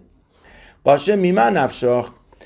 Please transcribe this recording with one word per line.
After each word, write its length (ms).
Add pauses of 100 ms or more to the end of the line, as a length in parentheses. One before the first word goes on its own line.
(840)
قاشه 320
میمن 420
افشاخ 520 (360)